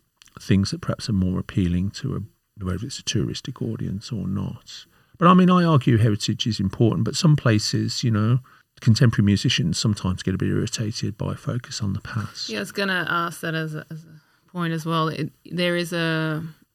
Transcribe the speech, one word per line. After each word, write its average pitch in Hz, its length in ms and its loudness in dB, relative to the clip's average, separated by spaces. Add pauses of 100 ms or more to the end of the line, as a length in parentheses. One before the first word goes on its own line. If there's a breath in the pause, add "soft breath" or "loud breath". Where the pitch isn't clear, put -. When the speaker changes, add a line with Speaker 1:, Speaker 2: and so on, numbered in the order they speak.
(400)
Speaker 1:
things 98 300 2
that 170 100 -6
perhaps - 280 -6
are 110 40 -2
more 92 260 2
appealing 90 520 0
to 98 260 -6
a, - 480 -12
whether 92 200 -4
it's - 140 -10
a - 60 -16
touristic - 580 -4
audience 107 480 -6
or 95 160 -6
not. 98 580 -8 (340 soft breath)
But 170 100 4
I 185 60 8
mean, 180 160 8
I 180 140 6
argue 139 340 4
heritage 104 480 0
is 110 140 -2
important, 110 440 2
but 107 120 -2
some 151 200 6
places, 110 680 0
you 120 60 2
know, 110 300 2 (400 soft breath)
contemporary 117 440 4
musicians - 540 2
sometimes 92 440 -2
get 95 120 -2
a 95 40 -4
bit 98 100 0
irritated 104 680 -4
by 95 180 -6
focus - 480 -8
on 98 100 -2
the 104 80 -6
past. - 480 -8
Speaker 2:
Yeah, 220 100 -8
I - 20 -6
was 196 120 -8
gonna 190 360 -2
ask 170 320 -4
that 165 140 -4
as 160 200 -6
a, 151 160 -10
as 160 140 -14
a - 460 -20
point 170 220 -4
as 160 140 -4
well. 160 220 0
It, 135 240 -6 (180)
there 175 260 -2
is 170 160 -4
a, 160 520 -2 (300)